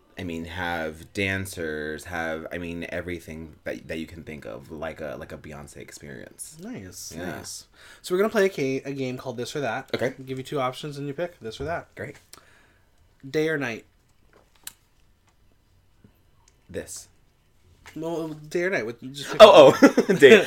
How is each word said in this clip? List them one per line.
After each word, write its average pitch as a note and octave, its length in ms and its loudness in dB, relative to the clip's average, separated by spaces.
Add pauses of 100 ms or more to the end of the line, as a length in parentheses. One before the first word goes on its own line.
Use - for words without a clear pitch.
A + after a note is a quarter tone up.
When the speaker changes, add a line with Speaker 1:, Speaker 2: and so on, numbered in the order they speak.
(180)
Speaker 1:
I F#2+ 60 -10
mean, E2 220 -8
have E2 680 -8
dancers, E2 920 -6
have, E2 460 -8
I - 60 -10
mean, E2+ 320 -10
everything E2 760 -12
that, - 240 -10
that E2 100 -8
you D#2+ 80 -8
can E2 180 -18
think D2+ 220 -16
of, C2 240 -16
like D#2+ 320 -12
a, C2+ 160 -10
like D#2+ 120 -14
a E2 60 -14
Beyonce D2 400 -18
experience. - 840 -18
Speaker 2:
Nice, D#3+ 560 -16
Speaker 1:
Yeah. E2+ 220 -10
Speaker 2:
nice. - 300 -16 (340)
So - 140 -8
we're F#3 60 2
gonna A3 100 0
play G3+ 160 2
a, - 20 2
ca-, C3+ 380 -4
a C#3+ 80 -8
game B2+ 240 -6
called B2 180 -10
This A#2+ 180 -8
or D3+ 60 -6
That. A#2+ 340 -6
Speaker 1:
Okay. B2+ 240 -2
Speaker 2:
I'll C3+ 60 -16
give C3 140 -10
you C3+ 40 -10
two C#3+ 160 -8
options C3+ 380 -6
and C#3+ 100 -10
you C#3+ 60 -8
pick F3 280 -8
this A2 200 -12
or C#3 40 -8
that. D#3 320 -10
Speaker 1:
Great. - 200 -12 (1120)
Speaker 2:
Day D#3 220 -2
or D#3 80 -2
night? A#2 260 -6 (2750)
Speaker 1:
This. - 380 -14 (880)
Speaker 2:
Well, D#3+ 320 -6
day D3+ 360 -6
or F#3 60 0
night? D#3 160 -2
With, - 140 -10 (140)
just C#3+ 180 -12
pick D3+ 80 -6
Speaker 1:
Oh, D#3 320 12
Speaker 2:
one. C4 220 8 (160)
Speaker 1:
oh. F#3+ 40 4
<laughs> - 40 -2
Day. C#3+ 280 10